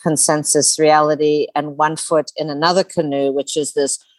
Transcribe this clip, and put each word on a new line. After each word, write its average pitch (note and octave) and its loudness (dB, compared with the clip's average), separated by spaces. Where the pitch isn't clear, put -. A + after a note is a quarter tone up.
consensus D3+ 0
reality, D3+ 4
and D3 -4
one D3+ 0
foot - -2
in D#3 -6
another E3 0
canoe, C#3 -2
which C#3 -4
is D3 -4
this C#3 -2